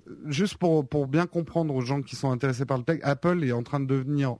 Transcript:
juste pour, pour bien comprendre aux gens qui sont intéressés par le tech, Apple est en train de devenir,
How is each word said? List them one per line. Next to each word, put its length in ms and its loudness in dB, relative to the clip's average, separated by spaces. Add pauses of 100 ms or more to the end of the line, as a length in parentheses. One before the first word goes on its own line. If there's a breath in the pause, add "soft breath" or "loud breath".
(280)
juste 300 0
pour, 320 4
pour 200 0
bien 180 2
comprendre 480 -2
aux 60 2
gens 200 0
qui 140 -10
sont 160 0
intéressés 340 0
par 140 0
le 60 -6
tech, 180 0
Apple 400 2
est 80 0
en 140 -2
train 160 -2
de 60 0
devenir, 540 0